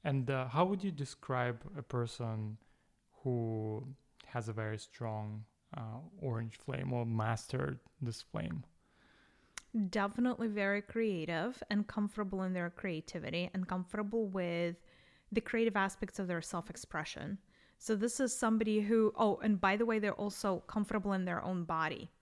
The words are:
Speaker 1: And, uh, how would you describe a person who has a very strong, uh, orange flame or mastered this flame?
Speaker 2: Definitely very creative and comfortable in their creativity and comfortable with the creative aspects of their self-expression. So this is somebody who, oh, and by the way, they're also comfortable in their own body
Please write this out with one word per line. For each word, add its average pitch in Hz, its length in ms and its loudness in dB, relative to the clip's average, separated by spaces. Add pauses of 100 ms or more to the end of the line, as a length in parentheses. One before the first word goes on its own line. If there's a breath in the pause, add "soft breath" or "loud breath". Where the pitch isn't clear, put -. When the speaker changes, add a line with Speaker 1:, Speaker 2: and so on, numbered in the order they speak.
Speaker 1:
And, 135 260 2
uh, 131 200 0
how 151 160 6
would 196 180 0
you 196 80 0
describe 127 680 -2 (160)
a - 40 -8
person 113 760 -2 (680 soft breath)
who 113 640 -2 (380)
has 113 240 -6
a 110 40 -4
very 110 240 -4
strong, 107 680 -6 (320)
uh, 110 220 -8 (220)
orange 117 360 -2
flame - 360 -4
or 120 120 0
mastered 117 760 0 (220)
this 117 200 -4
flame? - 420 -4 (1300 loud breath)
Speaker 2:
Definitely 226 580 2
very 202 360 2
creative 190 880 0
and 208 160 2
comfortable 202 560 0
in 185 100 0
their 175 160 0
creativity 175 840 -4
and 185 140 -2
comfortable 208 600 -2
with 175 480 0 (560 soft breath)
the 214 100 4
creative 226 340 2
aspects 196 440 0
of 190 80 -2
their 175 160 0
self-expression. - 960 -6 (400 soft breath)
So 220 160 0
this 226 240 0
is 254 180 2
somebody 220 440 4
who, 214 360 6
oh, 208 200 4
and 208 220 4
by 196 160 4
the 226 100 4
way, 226 120 4
they're 208 160 2
also 202 540 0
comfortable 202 460 0
in 190 120 0
their 175 180 -2
own 180 200 -2
body 160 480 -2 (100)